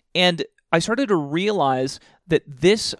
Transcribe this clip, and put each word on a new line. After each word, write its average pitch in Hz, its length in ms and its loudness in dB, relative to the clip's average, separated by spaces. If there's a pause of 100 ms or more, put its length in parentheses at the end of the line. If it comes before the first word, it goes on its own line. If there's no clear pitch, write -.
(120)
And 180 320 0 (280)
I 165 80 2
started 233 280 -2
to 202 80 2
realize 143 840 -2 (260)
that 165 200 0
this 175 540 0